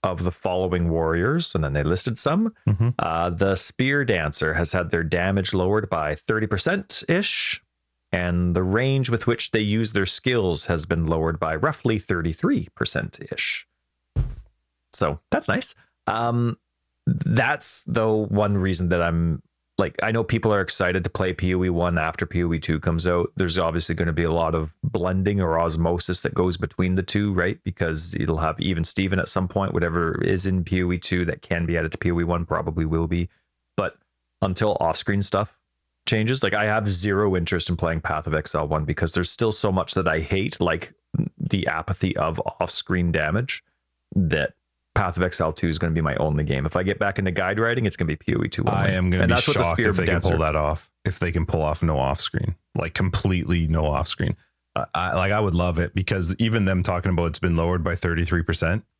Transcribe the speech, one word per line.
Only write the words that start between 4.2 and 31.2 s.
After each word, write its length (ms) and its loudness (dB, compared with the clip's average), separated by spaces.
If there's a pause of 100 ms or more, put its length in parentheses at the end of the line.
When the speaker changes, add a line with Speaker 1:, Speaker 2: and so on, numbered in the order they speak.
Speaker 1:
has 180 0
had 180 0
their 140 0
damage 500 0
lowered 340 2
by 260 -2
thirty 320 -2
percent-ish, 1160 -2 (500)
and 420 0
the 80 2
range 480 2
with 160 0
which 260 0
they 80 2
use 320 0
their 140 2
skills 600 0
has 200 0
been 200 0
lowered 340 0
by 160 -2
roughly 420 0
thirty-three 760 -2
percent-ish. 920 -6 (1300)
So 280 -2 (100)
that's 180 0
nice. 260 -2 (320)
Um, 520 0 (480)
that's, 760 0
though, 420 2
one 320 4
reason 320 2
that 120 4
I'm, 400 2 (360)
like, 240 0
I 80 0
know 140 0
people 280 2
are 80 4
excited 440 0
to 60 -2
play 220 0
P 220 0
O 80 2
E 80 2
one 280 2
after 280 0
P 160 0
O 100 0
E 60 0
two 220 0
comes 260 0
out. 300 2
There's 220 0
obviously 360 0
gonna 180 0
be 120 0
a 80 0
lot 220 0
of 280 -4
blending 580 0
or 180 2
osmosis 640 0
that 120 -4
goes 220 0
between 400 0
the 60 2
two, 300 0
right? 320 0
Because 520 -4
it'll 220 0
have 220 -2
Even 220 -2
Steven 380 0
at 80 -2
some 180 -2
point. 260 -2
Whatever 500 0
is 240 0
in 180 0
P 180 0
O 80 0
E 80 -2
two 280 -2